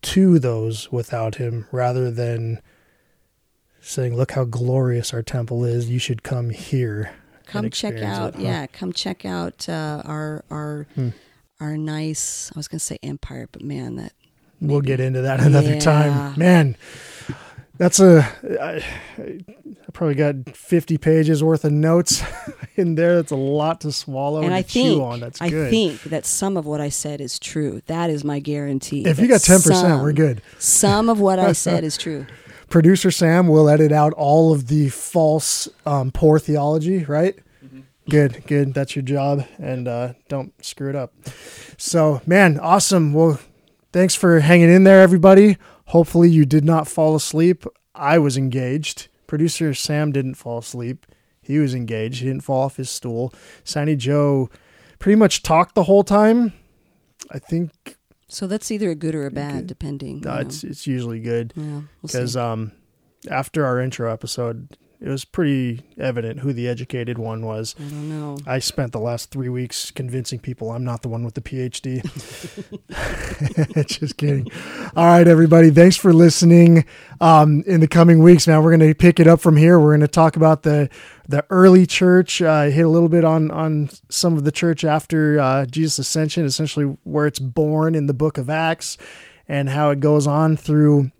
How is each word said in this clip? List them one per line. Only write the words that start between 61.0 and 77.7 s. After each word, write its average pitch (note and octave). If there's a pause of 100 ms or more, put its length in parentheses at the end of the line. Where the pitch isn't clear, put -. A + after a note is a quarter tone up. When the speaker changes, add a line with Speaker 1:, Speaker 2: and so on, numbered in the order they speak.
Speaker 1:
good. A#2
Speaker 2:
Yeah, D3+ (200)
we'll D#3
Speaker 1:
'Cause, B2
Speaker 2:
see. B2+
Speaker 1:
um, A2 (580)
after C#3+
our B2+
intro B2+
episode, A#2 (240)
it -
was C3+
pretty C3 (160)
evident A#2+
who C#3
the A#2+
educated B2
one A2+
was. A2
Speaker 2:
I D3
don't D3
know. D3
Speaker 1:
I C3+
spent B2+
the A#2
last A#2
three C3
weeks B2
convincing B2+
people A#2+
I'm A#2+
not A#2+
the C3
one A#2
with A#2
the C3
P C3
H B2+
D. B2+
<laughs> -
Just -
kidding. C#3 (500)
All E3
right, E3+
everybody. E3
Thanks E3+
for F#3
listening. E3+ (360)
Um, D3+
in F3+